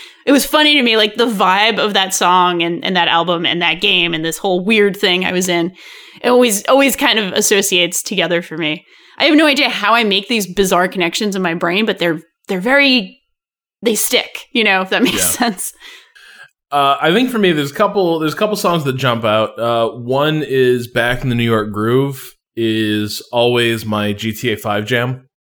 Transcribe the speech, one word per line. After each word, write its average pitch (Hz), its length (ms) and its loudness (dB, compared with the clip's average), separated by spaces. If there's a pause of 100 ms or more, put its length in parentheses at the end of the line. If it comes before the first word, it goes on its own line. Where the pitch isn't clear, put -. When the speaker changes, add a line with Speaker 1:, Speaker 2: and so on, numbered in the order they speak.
(260)
Speaker 1:
it 262 80 4
was 269 120 4
funny 302 300 2
to 285 80 4
me, 226 140 2
like, 214 180 0
the 233 120 2
vibe 208 520 2
of 208 140 0
that 190 200 0
song 180 480 2
and, 170 220 -2
and 185 140 -2
that 170 100 2
album 170 380 0
and 151 160 0
that 165 180 0
game 180 340 0
and 160 120 -4
this 160 120 -4
whole 185 280 -2
weird 202 320 2
thing 185 260 0
I 185 80 -2
was 180 160 0
in, 175 240 0 (520)
it - 40 0
always, 240 380 2
always 269 320 4
kind 240 220 0
of 185 120 -4
associates 196 720 0
together 175 380 -2
for 165 160 -12
me. 156 260 -4 (340)
I - 100 0
have 320 100 4
no 320 80 4
idea 277 240 2
how 202 240 0
I 233 100 2
make - 240 -2
these 202 260 -2
bizarre 185 360 0
connections 185 480 -4
in 190 40 -4
my 170 120 -2
brain, 180 320 -2
but 202 140 -2
they're, 170 220 -2 (280)
they're 190 100 -2
very, 254 640 0 (600)
they 220 120 0
stick, - 580 -4
you 233 120 0
know, 196 180 2
if 185 80 -6
that 202 140 0
makes - 140 0
Speaker 2:
Yeah. - 340 -2
Speaker 1:
sense. - 200 -10 (1000)
Speaker 2:
Uh, 139 280 2
I 156 140 2
think 247 160 2
for 247 80 -4
me, 190 140 4
there's 147 180 0
a - 60 -16
couple, 190 420 0
there's 156 160 -2
a - 40 -10
couple 208 180 -2
songs 175 300 0
that 131 80 -2
jump 123 300 -2
out. 110 360 0
Uh, 117 300 0
one 139 520 -2
is 123 460 2
Back 123 340 -2
in 135 80 -2
the 120 60 0
New 120 80 0
York 110 280 0
Groove 127 600 -2 (220)
is 107 640 -2 (100)
always 120 540 0
my 104 280 -2
G 110 180 -6
T 113 200 -4
A 104 60 -2
five 107 280 -4
jam. 123 440 -4 (120)